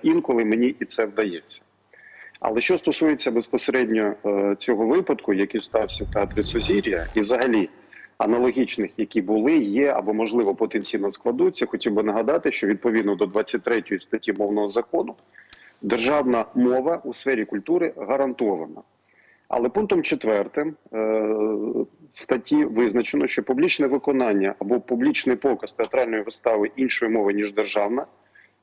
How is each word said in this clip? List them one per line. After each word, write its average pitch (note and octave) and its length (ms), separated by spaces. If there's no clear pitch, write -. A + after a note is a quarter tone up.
інколи D3 420
мені A#2 340
і G#2+ 60
це A2+ 200
вдається. G2+ 560
Але A2+ 220
що F3+ 160
стосується D3+ 540
безпосередньо, A2+ 840
е, G2+ 340
цього A2+ 260
випадку, C#3 480
який G2 280
стався G#2 440
в - 80
театрі G#2 300
Сузір'я, F2+ 720
і A2 60
взагалі A2+ 480
аналогічних, A#2+ 800
які G#2+ 240
були, G#2+ 360
є C3 340
або, G#2+ 220
можливо, A2 420
потенційно G2+ 540
складуться, B2+ 560
хотів A2+ 280
би G#2 100
нагадати, A#2 480
що - 160
відповідно G#2 480
до G2 100
двадцять G2+ 380
третьої A2 360
статті - 340
Мовного G#2 340
закону A#2 480
державна A#2+ 640
мова B2+ 480
у B2 100
сфері B2 320
культури D#3+ 520
гарантована. G#2+ 840
Але A#2+ 220
пунктом G3 340
четвертим, B2+ 720
е, A2 420
статті D3 540
визначено, A#2+ 640
що - 160
публічне C#3+ 440
виконання A#2+ 720
або A2+ 200
публічний B2+ 560
показ A#2+ 380
театральної A2+ 480
вистави A2 540
іншої A#2+ 360
мови, G#2 220
ніж G#2 200
державна, G#2+ 520